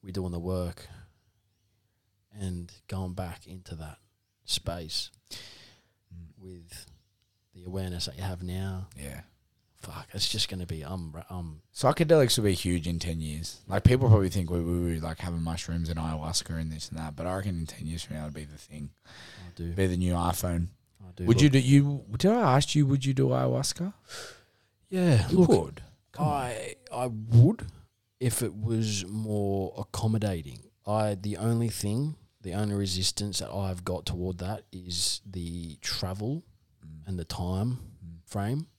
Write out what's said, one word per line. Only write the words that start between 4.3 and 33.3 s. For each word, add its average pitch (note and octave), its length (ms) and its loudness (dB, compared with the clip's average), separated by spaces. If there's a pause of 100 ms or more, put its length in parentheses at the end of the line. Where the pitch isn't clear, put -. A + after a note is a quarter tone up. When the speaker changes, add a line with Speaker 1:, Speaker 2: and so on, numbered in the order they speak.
Speaker 1:
space - 640 -6 (1000)
Speaker 2:
Mm. E2+ 320 -20
Speaker 1:
with F2 440 -20 (680)
the F2+ 120 -20
awareness F2+ 400 -4
that C2+ 120 -8
you F#2 60 -8
have F#2 180 -6
now. F#2 460 -6 (100)
Speaker 2:
Yeah. C#2 240 -12 (540)
Speaker 1:
Fuck, - 380 -16
it's G2+ 140 -2
just - 220 -2
gonna F2+ 160 -6
be, E2 180 -8
um, E2 300 -8
ra-, D#2+ 160 -12
um, F2 320 -10 (120)
Speaker 2:
Psychedelics D3+ 640 6
will A2 80 2
be G2 80 6
huge F2 340 0
in E2+ 120 0
ten E2 220 -4
years. D#2 460 -8
Like, G2 160 0
people B2+ 260 8
probably G2+ 200 8
think F2 200 -2
we, F2 100 0
we, F2 200 0
we, E2+ 200 0
like, D#2+ 200 -6
having E2+ 220 -4
mushrooms E2 480 -4
and D#2+ 100 -4
ayahuasca D#2+ 600 -4
and D#2+ 120 -4
this D#2 180 -10
and D#2 100 -10
that, D#2 160 -6
but E2 120 -6
I F#2 80 -2
reckon F#2+ 240 -4
in D#2+ 80 -4
ten - 180 -12
years E2 180 -6
from - 140 -10
now D2+ 80 -8
it'll D2+ 80 -10
be D2+ 120 -12
the D2 120 -18
thing. C#2+ 320 -14 (160)
Speaker 1:
I - 500 -20
do. E2+ 180 -6
Speaker 2:
Be F#2+ 140 4
the F2+ 100 2
new F2+ 160 4
iPhone. F2 540 0 (340)
Speaker 1:
I F#2 140 -20
do. F2+ 100 -6
Speaker 2:
Would A#2 160 6
you D3+ 80 10
Speaker 1:
Look C3 40 0
Speaker 2:
do, C3+ 60 8
you, C#3 440 6 (140)
did F#3 140 6
I F#3+ 260 6
ask - 180 2
you, D3 120 6
would C3 180 2
you C3+ 80 2
do C3+ 160 4
ayahuasca? C3 640 0 (960)
Speaker 1:
Yeah, E3+ 400 4
Speaker 2:
You - 100 4
Speaker 1:
look, E3 100 10
Speaker 2:
would. F2+ 340 2 (280)
Come - 160 -2
on. D3 60 2
Speaker 1:
I, B2 420 -6 (160)
I A#2+ 160 -4
would A2+ 600 6 (520)
if A#2+ 220 0
it G2 140 -4
was G#2+ 500 0
more G2+ 720 -2
accommodating. F#2+ 840 -2 (260)
I, G#2+ 300 0
the G2+ 220 -6
only A#2 320 0
thing, A#2+ 460 -4 (260)
the F#2 120 -8
only G2+ 220 -2
resistance F#2+ 640 -2